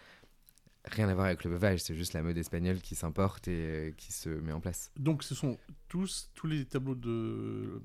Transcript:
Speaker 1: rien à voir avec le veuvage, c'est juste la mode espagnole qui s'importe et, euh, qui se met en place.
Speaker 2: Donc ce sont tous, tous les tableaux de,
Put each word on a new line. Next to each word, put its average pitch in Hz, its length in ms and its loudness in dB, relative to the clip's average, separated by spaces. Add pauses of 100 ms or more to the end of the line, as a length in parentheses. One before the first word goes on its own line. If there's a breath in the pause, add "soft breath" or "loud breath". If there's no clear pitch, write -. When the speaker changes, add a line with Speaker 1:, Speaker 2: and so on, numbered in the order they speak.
(880 loud breath)
Speaker 1:
rien 107 220 4
à 92 60 6
voir 95 120 6
avec 90 180 2
le 87 60 2
veuvage, 87 300 6
c'est - 140 -4
juste 85 180 -2
la 80 100 0
mode 85 140 2
espagnole 87 460 2
qui - 120 -8
s'importe 90 540 0
et, 90 80 0
euh, 80 360 -2
qui - 200 -12
se - 160 -6
met 78 240 -2
en 80 80 -2
place. 87 380 -6
Speaker 2:
Donc 147 240 2
ce - 120 -6
sont 127 220 -2 (320)
tous, - 460 -4
tous - 120 -8
les 151 200 0
tableaux 131 280 0
de, 110 920 -2